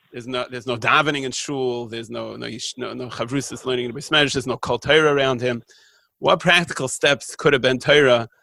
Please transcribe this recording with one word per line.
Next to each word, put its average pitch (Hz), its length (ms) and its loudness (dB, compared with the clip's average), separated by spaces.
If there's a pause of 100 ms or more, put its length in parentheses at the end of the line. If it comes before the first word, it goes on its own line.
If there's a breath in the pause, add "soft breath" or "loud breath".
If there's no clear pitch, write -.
(100)
There's 120 160 -14
no, 123 240 -6
there's 123 160 -12
no 127 100 -4
davening 139 480 2
in 127 80 -6
shul. 123 540 -4
There's 113 220 -12
no, 113 280 -10
no, 120 100 -10
yesh-, - 320 -10
no, 113 160 -8
no 123 140 -10
chavrusas 123 580 -6
learning 123 200 -2
in 120 60 -6
the 135 80 -10
Beis - 100 -8
Medrash. 147 220 4
There's 135 140 -4
no 120 100 -2
kol 120 220 -4
Torah 151 340 4
around 135 300 0
him. 120 200 -2 (560 soft breath)
What 170 220 2
practical 170 480 2
steps - 480 0
could 147 160 2
a 139 60 4
ben 127 200 2
Torah 131 500 4 (140)